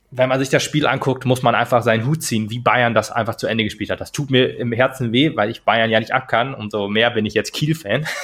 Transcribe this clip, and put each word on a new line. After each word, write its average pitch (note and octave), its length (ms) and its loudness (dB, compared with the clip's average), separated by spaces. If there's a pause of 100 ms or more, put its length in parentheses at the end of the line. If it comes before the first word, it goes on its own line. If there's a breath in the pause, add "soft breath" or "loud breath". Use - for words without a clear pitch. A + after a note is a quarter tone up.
(140)
wenn B2+ 140 0
man C3 100 0
sich C3+ 120 -2
das D3 120 2
Spiel D3+ 240 0
anguckt, C3 380 -2
muss B2 180 2
man A#2+ 120 4
einfach A#2 280 2
seinen A2+ 240 2
Hut D#3 160 -2
ziehen, G#2+ 280 -2
wie A#2+ 80 -8
Bayern A#2 340 2
das G#2+ 180 0
einfach A2 260 -2
zu A2 100 -6
Ende A2 180 0
gespielt G2+ 240 -6
hat. F#2+ 100 -4
Das - 140 -14
tut C#3 180 -4
mir B2+ 280 2
im A#2+ 120 -4
Herzen A#2+ 400 0
weh, C3 260 2
weil G#2+ 120 2
ich - 160 -10
Bayern A2+ 240 2
ja A2 120 4
nicht A2+ 120 -6
ab C3 160 0
kann. B2 240 0
Umso G#2 360 -4
mehr A2 220 4
bin G#2+ 140 -2
ich G2+ 80 -4
jetzt G#2 220 -2
Kiel-Fan. D3+ 520 -2 (180)